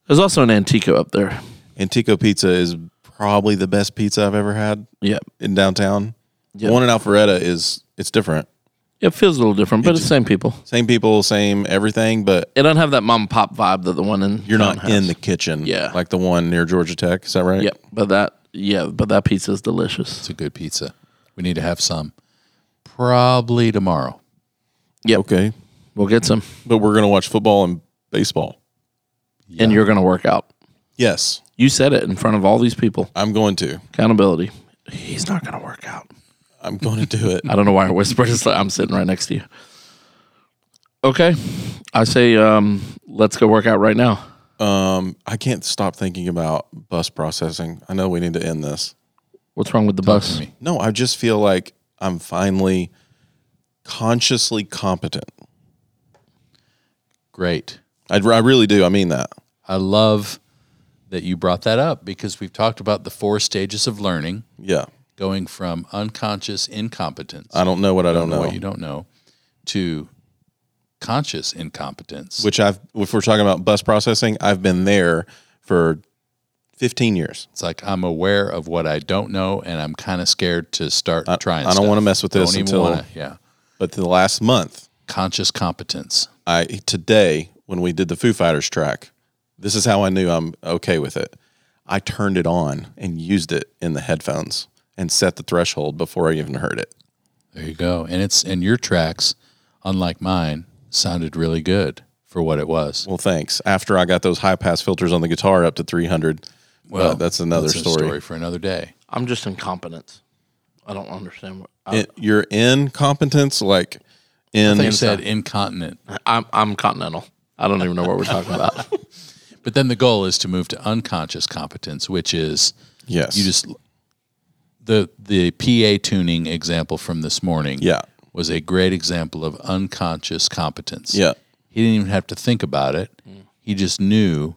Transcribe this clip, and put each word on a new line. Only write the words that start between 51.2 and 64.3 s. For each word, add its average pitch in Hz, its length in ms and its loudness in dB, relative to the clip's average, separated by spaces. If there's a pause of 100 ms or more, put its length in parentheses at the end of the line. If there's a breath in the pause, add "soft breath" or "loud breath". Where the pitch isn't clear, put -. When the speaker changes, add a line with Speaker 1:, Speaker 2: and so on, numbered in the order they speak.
Speaker 2:
like 98 360 0 (240)
I'm 92 200 -4
finally 95 720 -2 (960)
consciously 117 800 -2
competent. - 640 -6 (2000)
Speaker 3:
Great. 87 480 -4 (300)
Speaker 2:
I, 92 60 4
I 113 220 4
really 117 280 6
do. 101 180 6
I 87 40 6
mean 95 200 2
that. 65 220 -4 (360)
Speaker 3:
I 95 100 -4
love 104 640 2 (720)
that 90 120 -6
you 90 140 -4
brought 90 260 0
that 113 160 0
up 156 260 -2
because 101 360 -10
we've 95 120 -14
talked 113 280 -2
about 104 240 -2
the 101 60 -12
four 104 300 -2
stages 98 460 -4
of 104 140 -6
learning. 92 440 -4 (140)